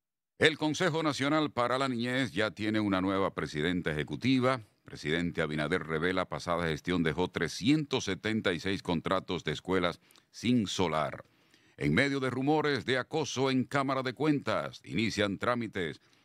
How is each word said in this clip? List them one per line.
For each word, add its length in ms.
El 180
Consejo 460
Nacional 480
para 260
la 140
Niñez 420
ya 180
tiene 300
una 220
nueva 320
presidenta 580
ejecutiva. 720
Presidente 600
Abinader 440
revela 380
pasada 440
gestión 340
dejó 260
trescientos 760
setenta 500
y 60
seis 220
contratos 640
de 80
escuelas 480
sin 360
solar. 600
En 160
medio 260
de 120
rumores 560
de 100
acoso 540
en 140
Cámara 380
de 120
Cuentas, 720
inician 500
trámites 640